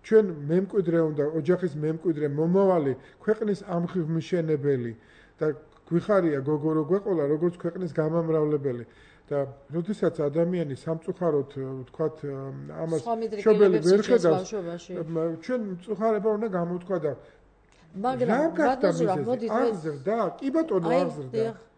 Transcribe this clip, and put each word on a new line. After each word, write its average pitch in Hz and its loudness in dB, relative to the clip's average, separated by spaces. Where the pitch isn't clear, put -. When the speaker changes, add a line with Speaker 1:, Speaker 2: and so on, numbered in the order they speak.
Speaker 1:
ჩვენ 220 6
მემკვიდრე 180 2
უნდა, 151 0
ოჯახის 165 0
მემკვიდრე, 156 -2
მომავალი 165 2
ქვეყნის 208 0
ამხმშენებელი 156 -2
და 156 0
გვიხარია, 170 2
გოგო, 151 0
რომ 156 2
გვეყოლა, 196 0
როგორც 165 0
ქვეყნის 175 -6
გამამრავლებელი“. 151 0
და 143 -4
როდესაც 170 -2
ადამიანი 165 0
სამწუხაროდ, 160 -2
ვთქვათ, 156 -4
ამას 160 -2
Speaker 2:
სხვა 233 -4
მიდრეკილებებს 220 -4
Speaker 1:
მშობელი 202 8
ვერ 185 6
Speaker 2:
უჩენს - -4
Speaker 1:
ხედავს, 175 6
Speaker 2:
ბავშვობაში. 185 -8
Speaker 1:
მ, 165 -6
ჩვენ 247 -4
მწუხარება 214 -2
უნდა 214 -2
გამოთქვა 175 -2
და 147 -2
Speaker 2:
მაგრამ, 240 -2
Speaker 1:
რა 233 2
გახდა 311 2
Speaker 2:
ბატონო 247 2
ზურაბ, 185 2
Speaker 1:
მიზეზი? 151 -2
Speaker 2:
მოდით, 233 -2
მე 240 2
Speaker 1:
აღზრდა? 160 -2
კი, 269 -6
ბატონო, 247 0
Speaker 2:
აი, 170 4
Speaker 1:
აღზრდა. 147 -4
Speaker 2:
დიახ. 226 -2